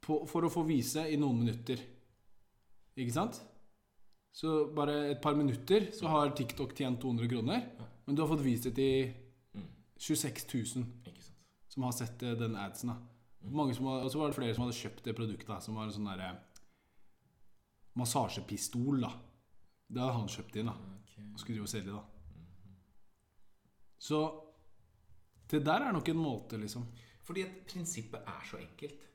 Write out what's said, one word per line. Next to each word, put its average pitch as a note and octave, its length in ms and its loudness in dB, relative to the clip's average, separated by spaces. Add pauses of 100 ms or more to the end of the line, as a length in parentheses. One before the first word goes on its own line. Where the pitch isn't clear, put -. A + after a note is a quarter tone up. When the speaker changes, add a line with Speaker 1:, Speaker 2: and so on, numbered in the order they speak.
Speaker 1:
På, D3+ 240 2
for E3 180 2
å E3 60 6
få E3 160 2
vise D#3 460 2
i D3+ 40 2
noen C#3 280 4
minutter. A#2+ 360 0 (1160)
Ikke A#2+ 160 -2
sant? F#3+ 260 0 (920)
Så D#3 420 2
bare D3 360 4
et C#3+ 120 0
par D3+ 140 6
minutter, D3 560 6
så - 160 -2
har D3 260 6
TikTok B2+ 420 -2
tjent B2+ 240 2
to C3+ 120 0
hundre A#2 160 4
kroner, B2 380 2 (120)
Speaker 2:
Ja. - 60 -10 (220)
Speaker 1:
men C#3+ 100 4
du D#3 60 6
har D3+ 60 4
fått D3+ 160 4
vist A#2 200 4
det B2 100 0
til C3+ 380 4 (420)
Speaker 2:
Mm. - 120 -8 (320)
Speaker 1:
tjueseks - 500 0
tusen A#2+ 380 -2 (180)
Speaker 2:
Ikke - 180 -16
sant. - 140 -18 (320)
Speaker 1:
som - 140 -4
har B2 100 2
sett, A#2+ 300 -4
eh, A#2+ 120 0
den A2+ 220 0
adsen, G2+ 320 -4
da. A#2 60 -2 (500)
Speaker 2:
Mm. A#2+ 80 -6
Speaker 1:
Mange C#3+ 220 2
som B2+ 120 -2
har, C3+ 160 0
og C3 80 -2
så C#3+ 80 -2
var D3+ 100 2
det C#3 80 -2
flere A#2+ 180 0
som B2 100 0
hadde A#2+ 140 -2
kjøpt - 260 -8
det A2 100 -2
produktet, A2 340 -4
da, G#2 120 -4
som A2 140 -6
var A2 100 -4
en G#2+ 80 -6
sånn G#2 140 -4
der, F#2+ 140 -6
eh, F#2 140 -6 (1600)
massasjepistol, B2 1080 0
da. - 100 -2 (800)
Det B2 80 -2
hadde B2 160 2
han G#2+ 120 0
kjøpt - 280 -8
inn, A2 100 0
da. A2+ 60 -2
Speaker 2:
Ok. F#2+ 400 -14 (220)
Speaker 1:
Og G#2 60 -12
skulle A2+ 180 -4
drive G#2 100 -4
og - 0 -
selge, G2 240 -4
da. G#2 100 -6 (300)
Speaker 2:
Mhm. F#2 440 -18 (1200)
Speaker 1:
Så D3+ 220 0 (1300)
det D3+ 160 2
der E3 240 4
er A#3 40 2
nok E3 160 0
en D#3+ 80 2
måte, C3+ 420 -2
liksom. G#2+ 280 -6 (360)
Speaker 2:
Fordi F#3+ 200 -4
at - 240 -10
prinsippet - 600 -6
er E2 220 -10
så - 100 -10
enkelt. C#3+ 400 -12 (160)